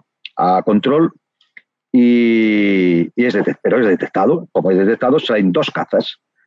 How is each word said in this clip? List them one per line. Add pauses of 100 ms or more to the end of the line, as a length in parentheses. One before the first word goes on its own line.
(360)
a
control, (800)
y,
y
es
detec-,
pero
es
detectado.
Como
es
detectado,
salen
dos
cazas, (280)